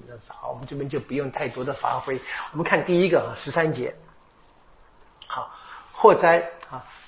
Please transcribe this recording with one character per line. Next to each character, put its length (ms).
好， 220
我 40
们 100
这 120
边 100
就 100
不 160
用 160
太 200
多 120
的 120
发 260
挥。 180
我 40
们 80
看 200
第 160
一 80
个 100
啊， 160
十 160
三 220
节。 200
好， 240
祸 240
灾 340
啊， 160